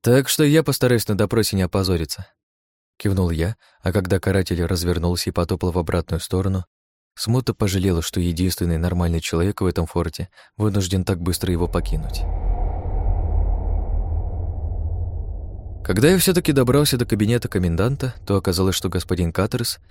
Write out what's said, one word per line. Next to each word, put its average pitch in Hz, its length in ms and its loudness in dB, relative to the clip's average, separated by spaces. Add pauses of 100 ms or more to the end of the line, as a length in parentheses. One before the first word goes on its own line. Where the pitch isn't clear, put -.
Так 131 280 4
что - 140 2
я 151 200 6
постараюсь 123 440 2
на 104 80 0
допросе 104 400 2
не 95 60 2
опозориться», 90 640 0 (720)
кивнул 95 320 0
я, 82 260 0 (260)
а 92 100 -2
когда 92 280 0
каратель 90 460 0
развернулся 87 640 0
и 87 40 -8
потопал 87 380 0
в 82 60 -2
обратную 82 420 -2
сторону, 92 460 -2 (500)
смутно 120 380 0
пожалела, 92 480 2
что - 180 -4
единственный 87 600 0
нормальный 87 400 0
человек 85 420 -2
в 95 40 0
этом 85 200 0
форте 85 440 -4 (260)
вынужден 98 500 0
так 90 160 -2
быстро 90 300 -2
его 87 160 0
покинуть. - 540 -2 (3750)
Когда 107 240 4
я 190 80 6
всё-таки 170 340 2
добрался 135 460 4
до 120 80 0
кабинета 113 420 0
коменданта, 98 680 0 (100)
то 101 120 0
оказалось, 92 380 0
что - 140 -4
господин 90 420 0
Каттерс 113 460 -2 (140)